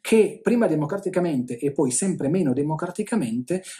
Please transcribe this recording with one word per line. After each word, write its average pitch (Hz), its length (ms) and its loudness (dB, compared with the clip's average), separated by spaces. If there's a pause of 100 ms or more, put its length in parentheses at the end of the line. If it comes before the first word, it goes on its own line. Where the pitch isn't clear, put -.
che 208 420 4
prima 226 240 2
democraticamente 156 920 -2
e 143 140 -2
poi 139 180 2
sempre 143 380 0
meno 160 240 2
democraticamente 156 1080 -2 (180)